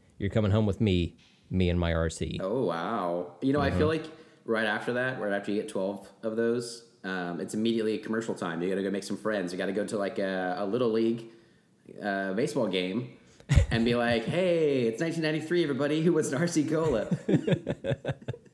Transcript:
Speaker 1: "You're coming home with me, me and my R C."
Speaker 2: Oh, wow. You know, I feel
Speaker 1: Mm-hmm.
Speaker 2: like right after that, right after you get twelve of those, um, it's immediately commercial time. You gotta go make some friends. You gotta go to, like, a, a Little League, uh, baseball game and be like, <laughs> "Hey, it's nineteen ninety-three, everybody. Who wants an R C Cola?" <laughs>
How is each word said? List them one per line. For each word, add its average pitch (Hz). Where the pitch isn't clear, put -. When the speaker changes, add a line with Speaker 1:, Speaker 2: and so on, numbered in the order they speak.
Speaker 1:
"You're 98
coming 104
home 107
with 98
me, 90
me 92
and 87
my 85
R 82
C." -
Speaker 2:
Oh, 113
wow. 87
You 135
know, 143
I 139
feel 147
Speaker 1:
Mm-hmm. 156
Speaker 2:
like -
right 110
after 107
that, 127
right 104
after 101
you 104
get -
twelve 101
of 110
those, 117
um, 90
it's -
immediately 110
commercial 110
time. 85
You 87
gotta 95
go 95
make 98
some 104
friends. 95
You 92
gotta 95
go 101
to, 110
like, 98
a, 92
a 101
Little 117
League, 113
uh, 98
baseball 113
game 95
and 113
be 120
like, 117
<laughs> 151
"Hey, 165
it's 113
nineteen 165
ninety-three, 156
everybody. 147
Who 170
wants 156
an 135
R 175
C 160
Cola?" 156
<laughs> -